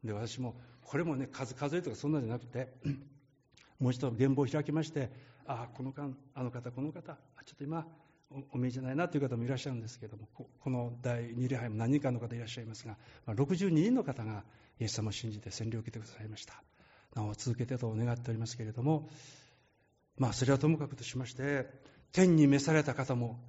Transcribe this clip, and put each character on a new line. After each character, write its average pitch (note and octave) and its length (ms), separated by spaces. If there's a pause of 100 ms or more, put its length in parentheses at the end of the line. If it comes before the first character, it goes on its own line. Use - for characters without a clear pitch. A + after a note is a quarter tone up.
で、 A2 100
私 A2+ 280
も、 B2 180 (220)
こ - 160
れ E3+ 60
も E3 120
ね、 B2+ 120
数 B2+ 260
数 D3 240
え F3+ 40
と C4 100
か G#2 40
そ - 120
ん D3+ 40
な D#3 80
ん B2+ 40
じ A2+ 60
ゃ A#2 40
な B2 60
く - 80
て、 - 260 (560)
<clears throat> - 500
も B2+ 100
う - 20
一 B2 80
度 C3+ 120
原 B2 180
簿 C3+ 140
を - 40
開 D3+ 160
き D3+ 80
ま D#3 120
し D3 80
て、 C3+ 200 (340)
あ、 A#2+ 300
こ C3 80
の C3+ 100
間、 C#3+ 200 (200)
あ C3+ 100
の A#2+ 80
方、 B2 200
こ B2 100
の D3+ 100
方、 E3 260 (200)
あ、 - 80
ち - 60
ょ - 20
っ - 40
と C#3+ 60
今、 D#3+ 240 (420)
お-、 C3+ 280
お - 0
見 B2+ 100
え B2+ 40
じ B2+ 80
ゃ - 20
な B2+ 100
い C3+ 40
な F3 120
と E3+ 100
い - 20
う - 20
方 B2 160
も A#2 80
い - 20
ら C3+ 80
っ - 20
し C3 100
ゃ - 20
る B2+ 80
ん A2+ 40
で A2 60
す - 120
け A2 80
ど G#2+ 100
も、 G#2+ 160
こ-、 - 160 (100)
こ - 100
の A#2+ 320
第 A#2+ 340
二 B2 120
礼 B2+ 100
拝 A#2 120
も G#2+ 60
何 A#2 160
人 C#3+ 100
か C#3 100
の A#2+ 80
方 A#2 160
い A#2 40
ら A#2 60
っ - 20
し - 100
ゃ B2 40
い A2+ 40
ま A2 100
す - 100
が、 A2 120 (280)
ま A2 80
あ、 - 20
六 C#3+ 200
十 F#3+ 140
二 D#3+ 140
人 A#3 100
の B3 100
方 A#2+ 220
が G#2+ 180 (360)
イ A#2+ 40
エ A2 40
ス - 100
様 G#2+ 120
を - 20
信 A2+ 200
じ G#2 80
て G#2+ 120
洗 A2+ 180
礼 A#2 80
を A2 40
受 A2+ 100
け A#2 80
て A2 40
く - 40
だ - 40
さ A2 120
い G#2+ 40
ま G#2+ 100
し - 80
た。 - 160 (540)
な A2 80
お G#2 100
続 A#2 240
け A#2+ 80
て B2+ 120
と A#2 140
願 A#2 220
っ A2+ 40
て A#2+ 120
お A2+ 40
り A2 60
ま A2+ 60
す - 120
け A2+ 80
れ A2 80
ど A#2+ 100
も、 D3+ 260 (1080)
ま C3 120
あ、 G#2 40
そ B2+ 120
れ C3+ 60
は C3+ 60
と C#3+ 100
も D#3+ 100
か C#3+ 100
く - 80
と - 80
し - 140
ま B2+ 80
し A#2+ 80
て、 C3 320 (460)
天 F3+ 240
に D3+ 120
召 C#3 120
さ D#3 140
れ D3+ 100
た C3 100
方 C3 220
も A#2+ 340